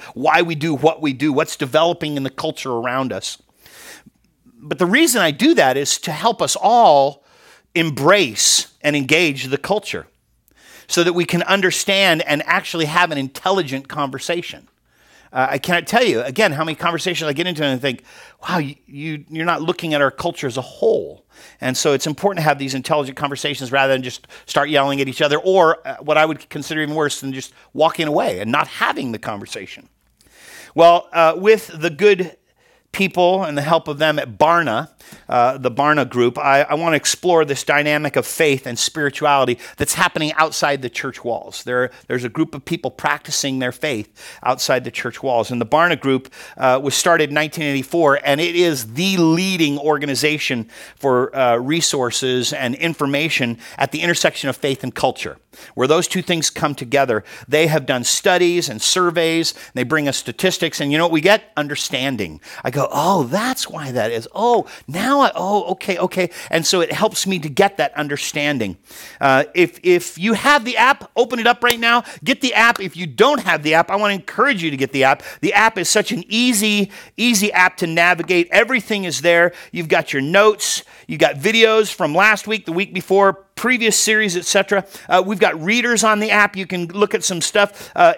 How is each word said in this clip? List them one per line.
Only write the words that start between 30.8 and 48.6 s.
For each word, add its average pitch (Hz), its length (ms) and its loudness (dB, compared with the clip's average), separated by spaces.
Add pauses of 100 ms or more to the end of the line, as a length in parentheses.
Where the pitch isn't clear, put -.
uh, 165 240 4
with 208 300 2 (120)
the 165 120 0
good 175 440 2 (580)
people 185 500 2
and 151 120 -6
the 143 60 -2
help 160 260 0
of 147 120 -6
them 151 180 2
at 123 220 -6
Barna, 151 500 2 (400)
uh, 123 280 2
the 127 120 -4
Barna 139 400 2
Group, 123 280 0
I, 143 260 4
I 147 100 -4
want 165 200 0
to 147 40 4
explore 165 480 2
this 139 180 -4
dynamic 147 520 0
of 127 100 0
faith 143 400 0
and 120 140 -8
spirituality 139 800 0 (180)
that's - 160 -2
happening 160 400 -2
outside 151 480 -2
the 123 80 -8
church - 340 -10
walls. - 400 -8
There, 123 280 -2 (160)
there's 123 160 -4
a 123 60 -6
group 156 260 -4
of 139 100 -14
people 170 240 -6
practicing 143 720 -4
their 123 120 -2
faith - 720 -8
outside 127 420 0
the 117 80 -10
church - 300 -10
walls. 120 300 -2
And 120 100 -2
the 117 40 -2
Barna 160 340 2
Group, 131 340 -2 (240)
uh, 131 240 2
was 139 140 -2
started 160 340 2
in 143 60 -8
nineteen 156 300 -2
eighty-four, 143 580 2
and 143 180 2
it 170 140 -2
is 139 380 0